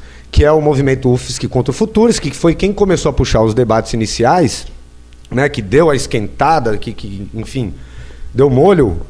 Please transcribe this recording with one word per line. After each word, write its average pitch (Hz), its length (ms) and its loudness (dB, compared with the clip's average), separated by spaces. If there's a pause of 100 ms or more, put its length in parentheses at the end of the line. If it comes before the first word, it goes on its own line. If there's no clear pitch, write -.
(300)
que 147 140 4
é 151 80 4
o 156 80 4
movimento 135 500 2
ufsc - 380 -4
contra 127 220 -2
o 127 40 -6
Futurice, 220 460 2
que 139 120 -6
foi 170 220 0
quem 185 160 -2
começou 190 380 0
a 139 60 0
puxar 123 280 2
os 110 120 2
debates 113 400 0
iniciais, 120 720 0 (640)
né, 135 180 0
que 127 140 -6
deu 131 260 4
a 143 80 2
esquentada, 123 800 -2
que, 113 160 -8
que, 98 420 -12
enfim, 110 380 -6 (600)
deu 135 180 2
molho 131 460 4 (140)